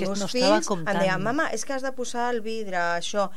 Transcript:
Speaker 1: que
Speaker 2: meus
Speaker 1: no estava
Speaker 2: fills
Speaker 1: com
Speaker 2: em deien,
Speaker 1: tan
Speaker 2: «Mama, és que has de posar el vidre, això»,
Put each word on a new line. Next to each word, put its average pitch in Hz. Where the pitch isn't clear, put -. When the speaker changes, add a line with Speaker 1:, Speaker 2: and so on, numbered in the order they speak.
Speaker 1:
que 190
Speaker 2:
meus 196
Speaker 1:
no 202
estava 254
Speaker 2:
fills 320
Speaker 1:
com 196
Speaker 2:
em 160
deien, 185
Speaker 1:
tan 185
Speaker 2:
«Mama, 269
és -
que -
has 262
de 262
posar 240
el 226
vidre, 214
això», 175